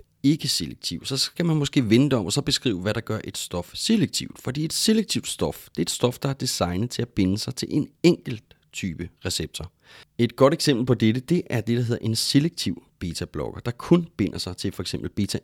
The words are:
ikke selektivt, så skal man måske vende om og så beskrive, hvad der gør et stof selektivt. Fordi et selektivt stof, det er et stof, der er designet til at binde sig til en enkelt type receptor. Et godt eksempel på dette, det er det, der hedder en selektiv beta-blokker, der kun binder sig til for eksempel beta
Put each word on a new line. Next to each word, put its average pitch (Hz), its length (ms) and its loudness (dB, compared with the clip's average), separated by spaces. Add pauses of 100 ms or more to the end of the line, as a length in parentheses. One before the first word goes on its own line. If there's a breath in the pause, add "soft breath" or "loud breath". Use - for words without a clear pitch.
(240)
ikke 147 240 4
selektivt, - 600 -4
så 135 100 -4
skal - 280 -2
man 160 120 4
måske 139 320 2
vende 135 260 6
om 104 100 0
og 104 80 -2
så - 80 0
beskrive, 113 400 0
hvad 104 120 0
der 110 80 -4
gør 107 220 -4
et - 140 -10
stof - 360 -8
selektivt. - 680 0
Fordi 147 240 -4
et 160 80 -6
selektivt - 540 0
stof, - 420 -4
det - 80 -20
er - 40 0
et - 80 -4
stof, - 300 0
der 139 100 -2
er 135 40 -2
designet 95 560 -2
til - 120 -6
at - 80 -4
binde 95 280 2
sig - 180 -6
til - 160 -6
en 139 160 0 (160)
enkelt 127 400 2 (300)
type 87 360 -6 (160)
receptor. - 460 -6 (460 loud breath)
Et 120 180 2
godt 135 180 6
eksempel 131 320 2
på 127 80 4
dette, 113 280 2
det 175 280 0
er 113 120 -2
det, 117 160 0
der 123 60 0
hedder 117 220 -2
en 110 100 0
selektiv - 680 0 (160)
beta-blokker, 80 640 -6
der 120 100 -4
kun 170 360 2 (100)
binder 98 200 0
sig 92 200 -8
til 98 140 -4
for - 120 -6
eksempel - 260 -6
beta - 340 -2